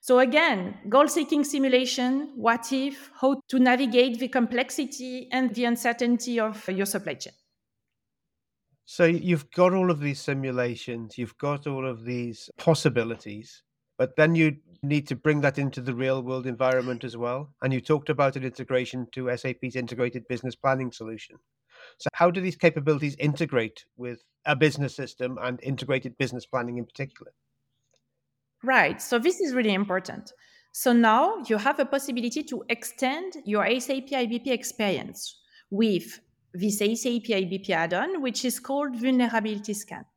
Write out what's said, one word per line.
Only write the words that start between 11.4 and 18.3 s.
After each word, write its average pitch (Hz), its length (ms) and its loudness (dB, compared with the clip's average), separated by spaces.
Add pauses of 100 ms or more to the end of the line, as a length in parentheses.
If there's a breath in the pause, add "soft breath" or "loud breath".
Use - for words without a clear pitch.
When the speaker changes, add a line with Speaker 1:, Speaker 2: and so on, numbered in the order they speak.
Speaker 2:
all 135 200 -4
of 117 180 -8
these 120 540 -6
possibilities, 117 1040 0 (340)
but 131 200 0
then 156 180 6
you 156 220 4 (260)
need 147 260 0
to 131 80 -4
bring 151 240 2
that 139 180 2
into 139 220 -2
the 123 140 -4
real 131 280 0
world 123 240 -6
environment 127 560 0
as 117 140 -10
well. 123 460 -6
And 131 100 0
you 127 80 0
talked 147 300 0
about 139 260 2